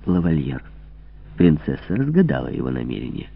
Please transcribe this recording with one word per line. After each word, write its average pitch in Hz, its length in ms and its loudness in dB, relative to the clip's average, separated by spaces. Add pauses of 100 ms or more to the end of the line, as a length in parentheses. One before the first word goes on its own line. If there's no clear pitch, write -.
Лавальер. 80 560 0 (760)
Принцесса 80 600 2
разгадала 139 520 2
его 64 220 -4
намерение. 62 640 -6